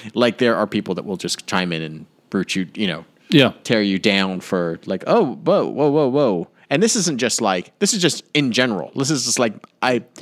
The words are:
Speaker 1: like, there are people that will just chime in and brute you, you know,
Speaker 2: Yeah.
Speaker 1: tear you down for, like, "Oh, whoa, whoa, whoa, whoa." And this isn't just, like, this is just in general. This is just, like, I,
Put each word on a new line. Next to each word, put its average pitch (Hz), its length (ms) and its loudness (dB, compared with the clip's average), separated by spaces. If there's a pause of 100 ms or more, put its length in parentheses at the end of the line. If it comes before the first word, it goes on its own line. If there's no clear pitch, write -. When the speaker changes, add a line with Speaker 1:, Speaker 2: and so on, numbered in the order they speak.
(140)
Speaker 1:
like, 117 240 2
there 120 180 4
are 104 120 0
people 98 280 -4
that - 100 -8
will 95 120 -6
just - 300 -8
chime 90 260 -2
in 80 80 -4
and 78 240 -10 (240)
brute 95 260 -2
you, 92 200 -2
you 107 120 -2
know, 80 180 -6 (240)
Speaker 2:
Yeah. 131 240 6 (100)
Speaker 1:
tear 117 180 2
you 98 180 2
down 95 420 2
for, 85 440 -2
like, 98 220 -6
"Oh, 170 280 2
whoa, 165 320 0
whoa, 143 220 0
whoa, 147 180 2
whoa." 123 400 0 (220)
And 147 140 2
this 226 120 2
isn't 165 220 0
just, 117 240 -2
like, 95 380 -2
this 202 140 0
is 196 80 -2
just 170 220 0 (120)
in 143 160 2
general. 110 440 0
This 135 140 -2
is 139 160 0
just, 127 140 -2
like, 117 140 0 (280)
I, 123 220 0 (180)